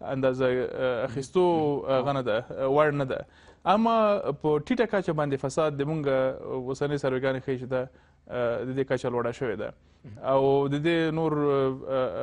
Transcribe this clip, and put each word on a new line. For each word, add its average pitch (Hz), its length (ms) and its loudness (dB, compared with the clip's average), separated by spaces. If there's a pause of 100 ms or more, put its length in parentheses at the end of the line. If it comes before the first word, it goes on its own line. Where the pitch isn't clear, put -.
اندازه، 131 460 0
اه، 127 580 -2
اخیستو 139 400 0 (440)
هغه 131 240 2
نه 135 100 -2
ده، 117 260 0
وړ 143 460 2
نه 143 100 -2
ده. 127 220 -6 (400)
اما 214 540 4 (220)
په 151 160 2
ټیټه 233 280 2
کچه 185 260 0
باندې 147 240 0
فساد 147 400 0
د 139 60 -2
مونږ 151 260 -2 (340)
اوسنۍ 135 540 -4
سروېګانې 131 480 0
ښیي 131 160 -2
چې 127 140 -10
دا، 127 60 0
اه، 120 840 -6
د 127 120 -6
دې 135 120 0
کچه 131 220 -2
لوړه 120 280 -2
شوې 113 180 -2
ده. - 160 -8 (500)
او 139 460 4
د 143 160 -2
دې 165 300 2
نور، 160 180 0
اه، 139 380 2 (520)